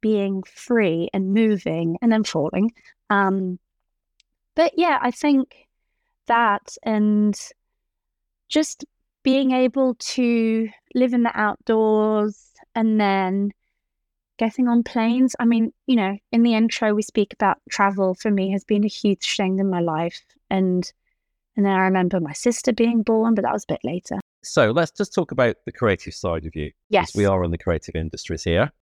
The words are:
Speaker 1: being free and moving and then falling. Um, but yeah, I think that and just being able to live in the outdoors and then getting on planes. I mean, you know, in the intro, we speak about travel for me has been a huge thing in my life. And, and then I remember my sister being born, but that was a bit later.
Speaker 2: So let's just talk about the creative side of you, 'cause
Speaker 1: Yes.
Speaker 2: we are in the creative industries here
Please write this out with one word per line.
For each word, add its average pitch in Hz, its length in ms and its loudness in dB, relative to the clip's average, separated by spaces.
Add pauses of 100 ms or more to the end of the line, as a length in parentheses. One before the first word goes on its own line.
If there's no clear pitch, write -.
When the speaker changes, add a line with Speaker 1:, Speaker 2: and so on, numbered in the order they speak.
Speaker 1:
being 196 420 0
free 175 680 0
and 190 200 -2
moving 175 680 0
and 233 100 2
then 220 120 2
falling. 185 480 -2 (400)
Um, 190 480 0 (960)
but 339 220 2
yeah, 320 240 2
I 240 100 -2
think 277 560 -2 (600)
that 233 560 0
and 208 520 2 (1120)
just - 360 -2 (380)
being 262 280 2
able 254 440 0
to 226 760 -2 (260)
live 247 180 2
in 240 100 2
the 233 160 0
outdoors 214 1120 0 (240)
and 220 240 2
then 196 520 0 (840)
getting 226 300 0
on 240 160 2
planes. 233 560 0
I 247 60 -2
mean, 226 260 2 (140)
you 262 100 2
know, 202 220 0 (140)
in 233 120 4
the 233 120 4
intro, 220 380 0
we 214 100 0
speak - 300 -2
about - 240 0 (120)
travel 196 460 0
for - 160 -4
me 190 200 0
has 196 120 -4
been 208 200 0
a 214 40 0
huge - 480 -2
thing 190 240 -2
in 196 100 0
my 180 120 -2
life. 170 420 -4 (260)
And, 185 420 0 (640)
and 202 100 2
then 196 80 2
I 190 100 2
remember 185 360 2
my 151 140 -6
sister 240 400 -2
being 233 300 0
born, 226 320 2
but 202 80 -2
that 240 100 -2
was 214 160 -6
a - 40 -2
bit - 100 -8
later. 156 360 -6 (240)
Speaker 2:
So 113 280 2
let's 156 200 0
just - 220 -6
talk 175 180 -2
about 123 340 0
the - 60 -12
creative 95 440 -2
side 82 320 -6
of - 80 -12
you, 76 160 -6
'cause - 20 -20 (160)
Speaker 1:
Yes. 190 260 0
Speaker 2:
we 104 100 2
are 95 180 2
in 85 80 -2
the 85 80 -6
creative 85 360 -4
industries 80 480 -8
here 90 280 0 (120)